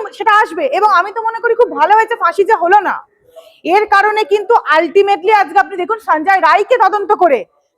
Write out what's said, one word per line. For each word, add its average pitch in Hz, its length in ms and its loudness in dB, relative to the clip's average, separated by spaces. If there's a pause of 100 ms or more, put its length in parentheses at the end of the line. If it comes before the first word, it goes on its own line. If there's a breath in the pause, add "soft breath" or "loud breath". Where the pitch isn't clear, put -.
(140)
সেটা 403 180 -2
আসবে, 403 340 0
এবং 370 260 0
আমি 359 200 0
তো 453 100 -8
মনে 453 180 -6
করি 466 160 -2
খুব 466 140 2 (100)
ভালো 339 160 2
হয়েছে 440 200 0
ফাঁসি 349 280 -2
যে 392 100 0
হলো 349 260 2
না। 285 160 -4 (680 loud breath)
এর 392 220 0
কারণে 415 380 0
কিন্তু 403 300 -2 (240)
ultimately 392 560 0
আজকে 381 260 2
আপনি 381 180 -2
দেখুন 415 220 -4
সঞ্জয় 359 420 0
রায়কে 392 360 2
তদন্ত 403 360 -2
করে 285 320 0 (320)